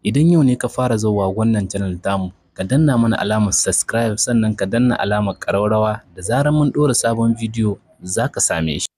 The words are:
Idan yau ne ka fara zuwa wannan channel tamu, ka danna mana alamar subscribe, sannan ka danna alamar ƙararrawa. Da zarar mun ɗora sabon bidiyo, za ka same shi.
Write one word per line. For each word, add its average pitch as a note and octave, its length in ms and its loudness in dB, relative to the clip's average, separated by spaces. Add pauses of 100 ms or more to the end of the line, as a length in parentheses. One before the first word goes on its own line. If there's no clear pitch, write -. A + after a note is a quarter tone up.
Idan D3 300 2
yau D#3+ 120 4
ne B2+ 120 4
ka B2 120 -6
fara B2 280 -2
zuwa G#2 320 0
wannan G#2 400 0
channel F#2+ 320 -4
tamu, F#2+ 320 -4 (240)
ka F#2+ 80 -6
danna C3+ 340 2
mana A#2 220 2
alamar G#2 320 0
subscribe, A2+ 640 -2
sannan A2 400 0
ka G2+ 100 -4
danna A#2 300 2
alamar G2+ 400 -2
ƙararrawa. G#2+ 640 0 (160)
Da F2+ 60 -14
zarar C3+ 300 0
mun D3+ 200 2
ɗora C#3+ 240 2
sabon A#2 400 0
bidiyo, A2 400 -2 (260)
za G#2+ 300 -4
ka F#2+ 80 -6
same D#2+ 400 -2
shi. - 180 -8